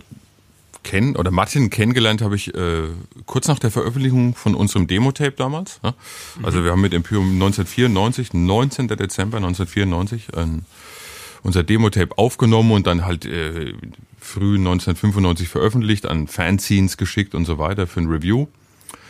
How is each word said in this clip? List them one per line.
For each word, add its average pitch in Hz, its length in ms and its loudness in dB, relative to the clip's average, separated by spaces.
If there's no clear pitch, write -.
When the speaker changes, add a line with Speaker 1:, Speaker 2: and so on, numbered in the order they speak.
Speaker 1:
kenn-, 117 360 0
oder 92 140 0
Martin 104 380 2
kennengelernt 110 520 0
habe 101 160 0
ich, - 180 -8
äh, 82 320 -2
kurz - 240 -2
nach 143 100 2
der 117 120 0
Veröffentlichung 123 600 2
von 104 220 0
unserem 95 320 2
Demo-Tape 135 460 0
damals, 147 500 -6
ne? 120 100 -2
Also 87 180 0
Speaker 2:
Mhm. 85 40 2
Speaker 1:
wir 85 80 2
haben 90 100 4
mit 98 120 2
Imperium 95 440 0
neunzehnhundertvierundneunzig, 101 960 0
neunzehnter 107 640 2
Dezember 104 460 -4
neunzehnhundertvierundneunzig, 95 920 -2
ähm, 82 280 -4
unser 92 180 0
Demo-Tape 101 560 2
aufgenommen 113 540 4
und 101 160 4
dann 87 180 2
halt, 87 200 -4
äh, 78 480 -6
früh 101 400 0
neunzehnhundertfünfundneunzig 90 920 2
veröffentlicht, 107 560 0
an 78 220 -2
Fanzines 95 680 2
geschickt 98 400 -4
und 82 80 0
so 80 160 -2
weiter 92 260 -2
für 85 140 -6
ein 85 80 0
Review. 90 400 0